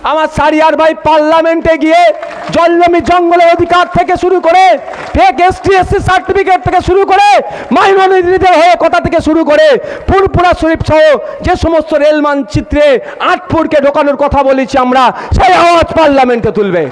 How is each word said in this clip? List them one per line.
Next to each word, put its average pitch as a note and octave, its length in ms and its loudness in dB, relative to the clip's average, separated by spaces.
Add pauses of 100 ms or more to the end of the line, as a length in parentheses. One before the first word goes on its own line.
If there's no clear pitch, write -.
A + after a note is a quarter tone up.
(120)
আমার D#4 160 -2 (100)
সারিয়ার D#4 440 2
ভাই D#4+ 100 2 (160)
পার্লামেন্টে D#4+ 680 2 (100)
গিয়ে D#4+ 180 2 (540)
জলজমি E4+ 440 2 (100)
জঙ্গলের E4+ 460 2
অধিকার F4 300 0 (120)
থেকে F4+ 160 0 (100)
শুরু F#4 140 0 (100)
করে F#4 160 4 (520)
ফেক F4+ 200 2 (120)
এসটি F#4 320 -2
এসসি F#4 200 -2 (100)
সার্টিফিকেট F#4 580 0
থেকে F4+ 120 0 (100)
শুরু F#4+ 120 2 (100)
করে G4+ 160 4 (480)
মাইনরিটিদের F#4+ 840 2
হয়ে F4 140 4 (100)
কথা F4 220 0
থেকে E4 220 -2
শুরু D#4+ 220 0
করে D4+ 180 2 (400)
ফুরফুরা F4+ 440 0 (100)
শরীফ D#4+ 280 -2
সহ D#4 120 2 (440)
যে E4+ 80 0 (100)
সমস্ত D#4+ 300 -2
রেল D4+ 240 0 (100)
মানচিত্রে C#4+ 560 -2 (480)
আটপুরকে D#4 540 -2
ঢোকানোর C#4+ 380 0
কথা C#4 160 0 (100)
বলেছি C4+ 260 -2 (100)
আমরা, B3+ 180 2 (340)
সেই F#4 160 4 (120)
আওয়াজ E4+ 220 2 (100)
পার্লামেন্টে B3+ 600 2
তুলবে। F3+ 340 -2